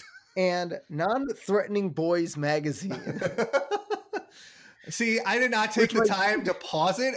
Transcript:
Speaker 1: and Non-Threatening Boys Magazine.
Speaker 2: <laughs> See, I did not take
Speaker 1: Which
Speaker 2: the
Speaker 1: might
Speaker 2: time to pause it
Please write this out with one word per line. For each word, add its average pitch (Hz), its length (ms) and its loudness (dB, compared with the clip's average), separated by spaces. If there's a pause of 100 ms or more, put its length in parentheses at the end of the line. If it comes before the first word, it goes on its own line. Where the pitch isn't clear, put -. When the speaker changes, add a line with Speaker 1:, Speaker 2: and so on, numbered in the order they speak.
(380)
Speaker 1:
and 180 520 0
Non-Threatening 196 1000 0
Boys 165 460 0
Magazine. 151 920 -2
Speaker 2:
<laughs> - 1600 -4
See, 226 340 0
I 208 140 0
did 254 120 2
not 220 220 0
take 233 120 4
Speaker 1:
Which 226 100 2
Speaker 2:
the 220 60 4
Speaker 1:
might 220 80 4
Speaker 2:
time 202 360 2
to 180 80 0
pause 175 480 0
it 262 160 0